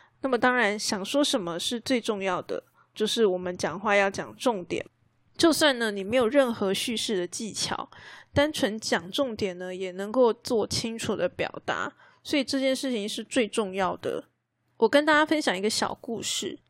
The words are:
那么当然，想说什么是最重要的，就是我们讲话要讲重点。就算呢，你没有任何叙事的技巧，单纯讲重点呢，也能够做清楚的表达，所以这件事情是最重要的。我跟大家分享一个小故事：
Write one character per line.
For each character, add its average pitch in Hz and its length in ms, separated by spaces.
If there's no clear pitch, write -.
那 277 80
么 254 80
当 247 180
然， 214 240
想 208 240
说 285 220
什 269 160
么 170 180
是 233 220
最 254 180
重 214 240
要 180 200
的， - 200
就 214 120
是 226 180
我 185 140
们 180 180
讲 175 240
话 202 160
要 202 140
讲 170 260
重 214 260
点。 - 220
就 330 140
算 277 260
呢， 226 120
你 202 120
没 208 140
有 247 100
任 254 260
何 202 200
叙 226 240
事 214 220
的 180 80
技 214 260
巧， - 380
单 294 180
纯 220 300
讲 180 300
重 240 260
点 185 220
呢， 185 160
也 185 160
能 196 200
够 233 220
做 220 340
清 226 300
楚 226 180
的 - 140
表 - 340
达， - 300
所 - 160
以 269 40
这 269 160
件 262 160
事 262 160
情 214 160
是 220 160
最 226 240
重 202 280
要 185 240
的。 - 260
我 226 100
跟 285 160
大 311 80
家 302 140
分 311 160
享 190 120
一 185 60
个 202 80
小 - 320
故 - 220
事： - 360